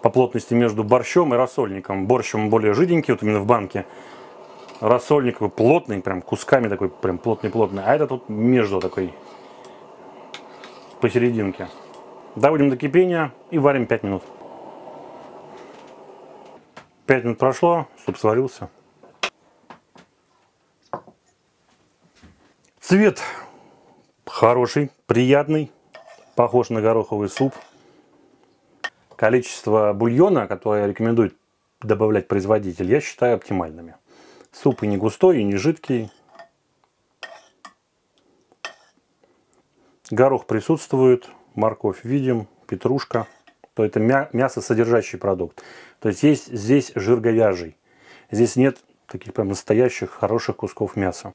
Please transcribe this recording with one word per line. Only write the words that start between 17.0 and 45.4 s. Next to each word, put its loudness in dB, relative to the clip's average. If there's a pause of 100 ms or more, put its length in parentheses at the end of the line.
Пять 2
минут -2
прошло, 0 (200)
суп -8
сварился. -2 (4000)
Цвет 2 (1040)
хороший, 0 (140)
приятный, 2 (640)
похож 2
на -2
гороховый 0
суп. -2 (1600)
Количество 0
бульона, 2
которое -2
рекомендует 0 (440)
добавлять 0
производитель, -2
я 2
считаю -2
оптимальными. -8 (560)
Суп -2
и -2
не 0
густой, 2
и 0
не -2
жидкий. -4 (4000)
Горох 2
присутствует, 0 (240)
морковь -2
видим, -2 (180)
петрушка. -4 (460)
То 0
это -2
мя-, 2
мясосодержащий 0
продукт. -4 (380)